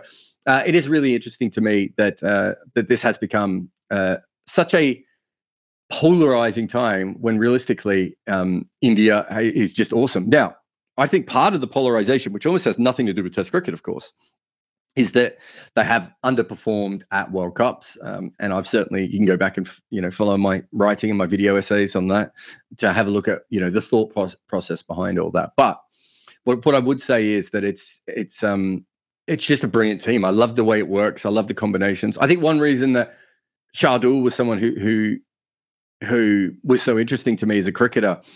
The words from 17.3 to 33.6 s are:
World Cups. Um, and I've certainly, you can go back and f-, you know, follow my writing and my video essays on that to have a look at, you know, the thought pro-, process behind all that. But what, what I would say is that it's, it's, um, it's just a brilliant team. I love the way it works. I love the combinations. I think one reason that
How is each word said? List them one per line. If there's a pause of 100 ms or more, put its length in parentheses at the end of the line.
World
Cups.
Um,
and
I've
certainly,
you
can
go
back
and
f-, (100)
you
know,
follow
my
writing
and
my
video
essays
on
that (460)
to
have
a
look
at,
you
know,
the
thought
pro-, (180)
process
behind
all
that.
But (640)
what,
what
I
would
say
is
that
it's,
it's,
um, (400)
it's
just
a
brilliant
team.
I
love
the
way
it
works.
I
love
the
combinations.
I
think
one
reason
that (600)